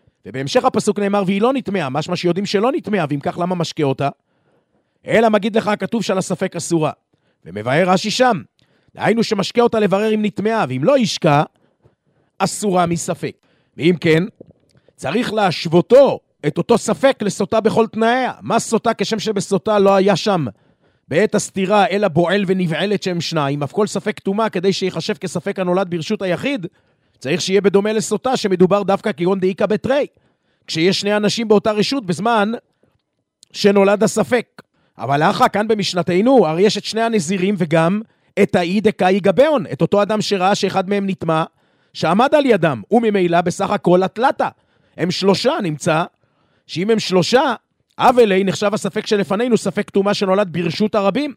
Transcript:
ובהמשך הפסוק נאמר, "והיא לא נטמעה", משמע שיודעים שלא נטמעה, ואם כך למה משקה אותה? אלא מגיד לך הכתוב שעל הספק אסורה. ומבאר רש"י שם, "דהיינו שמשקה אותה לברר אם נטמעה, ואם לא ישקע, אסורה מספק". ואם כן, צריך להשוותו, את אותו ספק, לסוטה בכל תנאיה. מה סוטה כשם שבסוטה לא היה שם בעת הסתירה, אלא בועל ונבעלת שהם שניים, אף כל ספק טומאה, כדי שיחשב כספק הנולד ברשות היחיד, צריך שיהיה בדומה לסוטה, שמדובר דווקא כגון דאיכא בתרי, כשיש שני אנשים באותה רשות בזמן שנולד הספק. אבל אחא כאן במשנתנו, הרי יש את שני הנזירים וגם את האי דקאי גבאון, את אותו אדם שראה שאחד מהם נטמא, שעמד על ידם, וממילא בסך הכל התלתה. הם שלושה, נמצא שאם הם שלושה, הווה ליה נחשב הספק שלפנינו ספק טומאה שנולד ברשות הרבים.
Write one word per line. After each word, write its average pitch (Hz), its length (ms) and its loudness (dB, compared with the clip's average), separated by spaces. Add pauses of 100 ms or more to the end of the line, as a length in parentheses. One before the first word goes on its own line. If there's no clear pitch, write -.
(260)
ובהמשך 139 380 -2
הפסוק 214 340 0
נאמר, 202 280 0
"והיא 196 160 0
לא 247 100 2
נטמעה", 196 360 -4
משמע 160 280 -4
שיודעים 175 300 -2
שלא 220 260 0
נטמעה, 202 360 -2
ואם 143 120 -4
כך 160 180 -6
למה 175 160 -2
משקה 165 280 -4
אותה? 139 260 -2 (1000)
אלא 220 220 0
מגיד 214 280 0
לך 202 120 -2
הכתוב 208 340 -4
שעל 190 160 -2
הספק 185 380 -6
אסורה. 156 340 -2 (540)
ומבאר 127 460 0
רש"י 190 200 0
שם, 233 320 0 (520)
"דהיינו 208 280 0
שמשקה 202 400 0
אותה 233 180 2
לברר 214 340 0
אם 214 100 -2
נטמעה, 214 440 -2
ואם 127 160 -4
לא 277 140 4
ישקע, 156 440 2 (960)
אסורה 185 480 0
מספק". 165 500 -6 (400)
ואם 165 240 2
כן, 160 240 2 (720)
צריך 202 360 -4
להשוותו, 196 880 4 (260)
את 151 120 -2
אותו 208 200 2
ספק, 247 440 0
לסוטה 208 380 -2
בכל 226 260 2
תנאיה. 226 540 0
מה 214 180 -2
סוטה 226 360 -2
כשם 214 240 -4
שבסוטה 202 600 -2
לא 196 160 6
היה 196 220 2
שם 175 300 -2 (640)
בעת 190 260 0
הסתירה, 196 560 0
אלא 202 180 0
בועל 175 380 0
ונבעלת 180 560 -2
שהם 180 180 -4
שניים, 147 420 -2
אף 139 100 -6
כל 214 140 0
ספק - 320 -6
טומאה, 208 300 -2
כדי 190 240 -4
שיחשב 185 420 -6
כספק 185 440 -8
הנולד 180 320 -2
ברשות 175 320 -4
היחיד, 190 440 -4 (520)
צריך 156 220 -4
שיהיה 190 200 0
בדומה 196 320 2
לסוטה, 220 440 -2
שמדובר 185 460 2
דווקא 196 300 0
כגון 185 280 -2
דאיכא 190 260 0
בתרי, 220 400 0 (600)
כשיש 165 340 0
שני 202 160 0
אנשים 214 320 -2
באותה 214 240 4
רשות 214 340 -2
בזמן 202 460 0 (1000)
שנולד 202 500 2
הספק. 220 600 -2 (360)
אבל 139 240 0
אחא 190 260 4
כאן 214 200 -2
במשנתנו, 202 760 2
הרי 160 160 0
יש 208 160 2
את 190 60 -10
שני 220 180 -4
הנזירים 202 560 -2
וגם 170 420 0 (420)
את - 120 2
האי 185 260 0
דקאי 190 400 2
גבאון, 208 520 2
את 135 100 -4
אותו 196 200 2
אדם 214 180 -2
שראה 196 340 0
שאחד 190 340 -2
מהם 202 180 -2
נטמא, 170 380 -2 (480)
שעמד 208 420 2
על 285 120 4
ידם, 160 440 2
וממילא 190 500 2
בסך 180 300 -2
הכל 190 320 4
התלתה. 214 460 -2 (480)
הם 175 140 -2
שלושה, 196 420 0 (100)
נמצא 160 420 -2 (600)
שאם 185 240 -4
הם 226 80 2
שלושה, 220 560 2 (460)
הווה 240 240 6
ליה 196 200 2
נחשב 196 300 -2
הספק 214 320 -6
שלפנינו 214 500 0
ספק - 340 -6
טומאה 202 240 0
שנולד 190 380 -2
ברשות 175 420 -4
הרבים. 220 420 -2